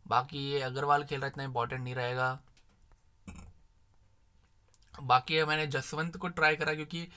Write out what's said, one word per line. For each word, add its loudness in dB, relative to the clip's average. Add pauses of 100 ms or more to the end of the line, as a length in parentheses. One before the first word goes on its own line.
बाकी 0
ये 0
अग्रवाल 2
खेल -4
रहा -2
है, -4
इतना -8
इंपॉर्टेंट -4
नहीं -4
रहेगा। 0 (2500)
बाकी 4
ये 6
मैंने 2
जसवंत -4
को -4
ट्राई 4
करा, -2
क्योंकि -6